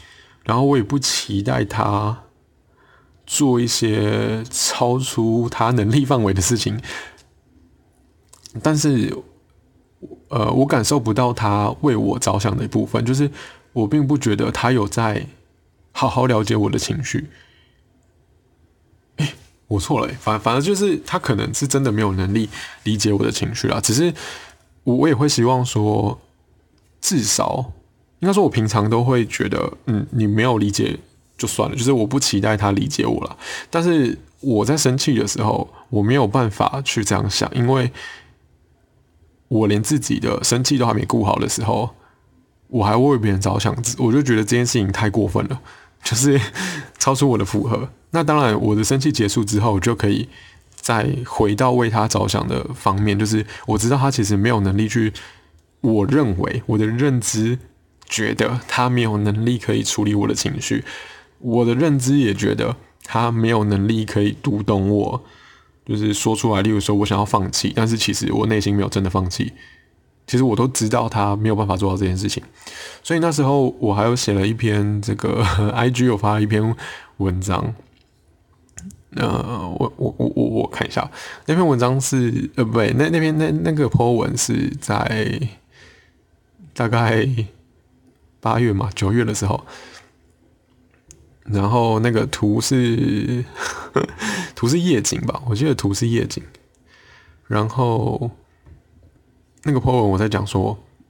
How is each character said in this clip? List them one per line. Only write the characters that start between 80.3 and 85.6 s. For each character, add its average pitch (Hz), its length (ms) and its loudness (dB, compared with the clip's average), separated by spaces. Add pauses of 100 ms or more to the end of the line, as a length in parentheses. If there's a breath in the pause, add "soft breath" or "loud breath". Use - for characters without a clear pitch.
我， 123 100 2 (160)
我 - 80 -2
看 - 180 -4
一 - 20 -8
下， 127 220 -4 (340 loud breath)
那 156 80 0
篇 175 140 4
文 135 100 4
章 127 240 2
是， 123 540 0
呃， 123 100 2
不 110 80 -4
对， 113 240 2
那， 151 120 2
那 165 100 0
篇， 156 180 0
那， 156 140 0 (120)
那 165 80 0
个 147 160 0
po 120 260 2
文 - 220 0
是 - 340 -2 (120)
在 - 580 -2 (1300 soft breath)